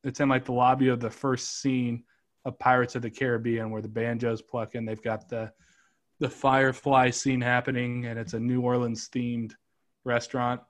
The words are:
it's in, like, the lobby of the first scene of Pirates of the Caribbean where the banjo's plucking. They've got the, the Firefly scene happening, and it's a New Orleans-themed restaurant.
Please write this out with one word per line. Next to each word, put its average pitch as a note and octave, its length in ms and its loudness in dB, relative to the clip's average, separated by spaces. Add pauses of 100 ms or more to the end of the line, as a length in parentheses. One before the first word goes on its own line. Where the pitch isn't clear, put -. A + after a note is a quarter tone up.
it's C3 160 -6
in, C#3 80 4
like, B2+ 160 2
the B2+ 80 -4
lobby B2+ 340 4
of B2 140 2
the A#2 100 -4
first - 500 -4
scene B2 440 -2 (420)
of C3 120 -8
Pirates B2+ 360 2
of B2 60 -4
the A#2 100 -6
Caribbean A2+ 600 -2
where A2 100 -6
the A2 80 -10
banjo's A2+ 540 -2
plucking. A#2 420 -6
They've A2 160 -6
got A2 300 -6
the, A2 200 -6 (680)
the C#3 100 -2
Firefly C3 800 4
scene B2+ 320 0
happening, B2 640 0
and A#2 140 -6
it's A2+ 160 -8
a A2+ 60 -4
New B2 200 0
Orleans-themed A#2+ 920 -2 (500)
restaurant. B2 640 0